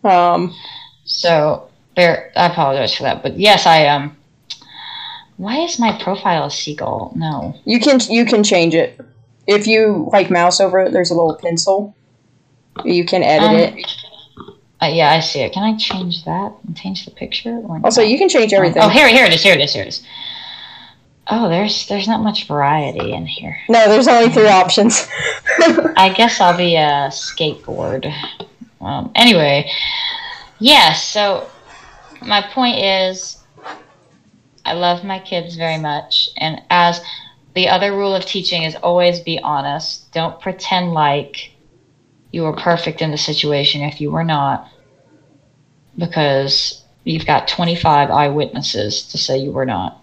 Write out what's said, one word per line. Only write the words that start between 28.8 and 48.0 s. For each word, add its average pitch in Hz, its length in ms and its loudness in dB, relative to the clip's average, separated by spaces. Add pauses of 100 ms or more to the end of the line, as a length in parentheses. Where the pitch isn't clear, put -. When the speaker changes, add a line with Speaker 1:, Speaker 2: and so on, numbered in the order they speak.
Speaker 2:
Um, - 340 -8
anyway, 151 540 4 (880)
yeah, 214 340 4
so 202 540 -4 (760)
my 208 200 0
point 240 380 -2
is, 190 580 -2 (1300)
I - 80 -4
love 175 300 -2
my 190 160 -8
kids 170 360 -8
very 160 220 -4
much, 151 600 -4
and 156 320 -6
as 170 320 2 (520)
the 185 160 0
other 185 240 0
rule 196 220 -2
of 185 100 -4
teaching 175 380 -4
is 160 120 -6
always 175 440 0
be 165 200 -6
honest. 147 760 -6
Don't 160 260 -6
pretend 185 540 -4
like 143 580 -2 (800)
you 170 120 -4
were 156 100 -4
perfect 165 480 -2
in 160 100 -2
the 147 60 -6
situation 147 640 -2
if 147 200 -8
you 147 100 -4
were 160 120 -2
not, 143 440 -2 (1300)
because 139 840 -2 (200)
you've 160 220 -4
got 151 220 0
twenty-five 170 600 0